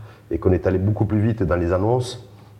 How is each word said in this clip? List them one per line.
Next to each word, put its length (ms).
et 80
qu'on 140
est 160
allé 100
beaucoup 280
plus 140
vite 240
dans 120
les 180
annonces, 560